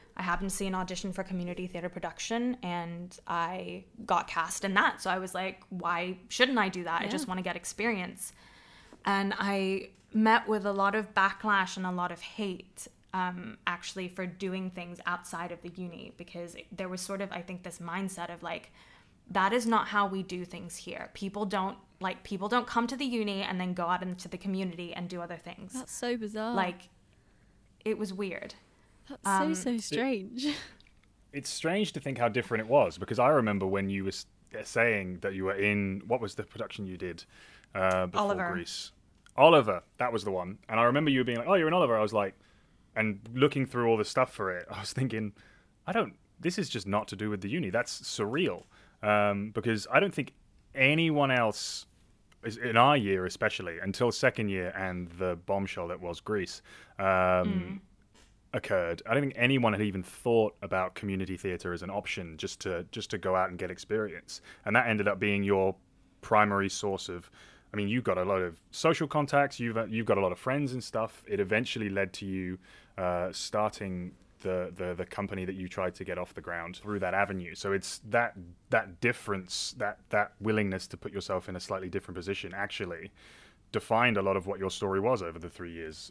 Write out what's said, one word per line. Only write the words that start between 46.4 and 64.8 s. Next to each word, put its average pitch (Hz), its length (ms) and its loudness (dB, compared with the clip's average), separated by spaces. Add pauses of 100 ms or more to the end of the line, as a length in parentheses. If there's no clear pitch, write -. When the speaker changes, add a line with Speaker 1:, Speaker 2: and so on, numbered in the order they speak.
Speaker 3:
this 175 180 -2
is 165 100 -2
just 101 200 -4
not 104 200 2
to 101 80 -8
do 107 140 -2
with 98 120 -4
the 101 60 -4
uni. 127 220 -2
That's - 320 -2
surreal." 113 600 -2 (360)
Um, 104 520 2
because 110 360 0
I 131 120 -2
don't 196 120 -2
think - 200 -6 (420)
anyone 147 560 4
else - 560 0 (560)
is, 113 140 -6
in 117 200 0
our 135 200 10
year 98 280 2
especially, 87 540 -2
until 98 320 2
second 117 380 2
year 92 280 -2
and 92 360 -4
the 90 340 -2
bombshell 95 420 -2
that 85 120 -6
was 87 200 -6
Grease, 101 400 -4 (380)
um, 98 80 2
Speaker 1:
Mm. 92 760 4 (720)
Speaker 3:
occurred, 87 560 0
I 113 60 2
don't 143 80 4
think 139 140 -2
anyone 120 360 4
had 98 100 0
even 95 200 0
thought 113 580 2
about 92 360 -2
community 95 400 -4
theatre 90 360 -4
as 85 100 -6
an 90 80 -8
option 92 460 -6
just - 260 -6
to, 87 280 -2
just - 200 -8
to 104 80 -4
go 92 180 2
out 92 120 4
and 90 100 -8
get 90 120 -4
experience. 95 720 -6 (240)
And 107 100 0
that 120 140 6